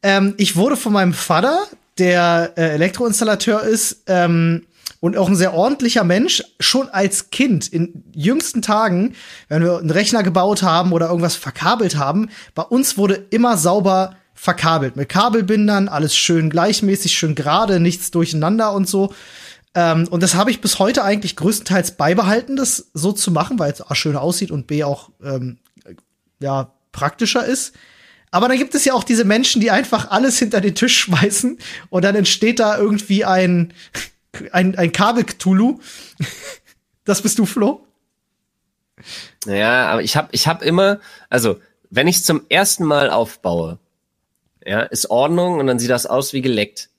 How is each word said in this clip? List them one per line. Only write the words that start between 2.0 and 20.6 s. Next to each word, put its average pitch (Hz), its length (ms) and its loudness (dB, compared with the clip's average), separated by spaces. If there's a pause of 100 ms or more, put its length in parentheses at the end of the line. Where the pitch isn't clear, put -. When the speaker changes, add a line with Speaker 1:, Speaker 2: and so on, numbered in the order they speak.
Speaker 1:
äh, 160 160 0
Elektroinstallateur 208 880 0
ist, - 440 -2
ähm, 170 580 2 (340)
und 185 160 -2
auch 190 140 2
ein 196 60 4
sehr 180 180 2
ordentlicher 233 500 0
Mensch, 196 400 0 (160)
schon 262 300 -2
als 190 400 -2
Kind, 240 380 0
in - 360 -6 (120)
jüngsten 226 480 -2
Tagen, 214 500 0 (340)
wenn 160 160 0
wir 175 140 2
einen 160 140 -4
Rechner 208 320 2
gebaut 185 400 2
haben 180 280 2
oder 165 160 0
irgendwas 170 280 0
verkabelt 185 640 -2
haben, 165 320 -2 (260)
bei 165 80 -6
uns 262 340 0
wurde 196 320 0
immer 233 280 2
sauber 185 580 2 (180)
verkabelt. 165 600 -2
Mit 139 120 -6
Kabelbindern, 208 800 2
alles 151 280 -2
schön 165 340 2
gleichmäßig, 190 680 0
schön 156 180 0
gerade, 180 440 0
nichts 175 320 0
durcheinander 170 640 0
und 196 160 -2
so. 196 240 0 (640)
Ähm, 165 340 2
und 175 140 0
das 190 120 2
habe 202 160 2
ich - 100 -4